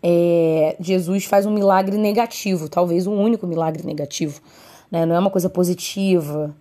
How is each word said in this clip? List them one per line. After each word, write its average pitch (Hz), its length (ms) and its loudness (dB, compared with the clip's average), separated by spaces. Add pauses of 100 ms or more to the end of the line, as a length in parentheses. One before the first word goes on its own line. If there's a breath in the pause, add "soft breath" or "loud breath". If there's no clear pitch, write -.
é, 165 680 2
Jesus 185 460 -2
faz 202 220 2
um 214 40 -2
milagre 196 460 2
negativo, 208 720 -2
talvez 175 400 0
o - 20 -2
único 214 340 0
milagre 160 400 -4
negativo, 151 560 -6 (480 loud breath)
né? 165 160 -2
Não 170 120 2
é - 20 4
uma 190 120 2
coisa 185 180 0
positiva, 175 1120 -2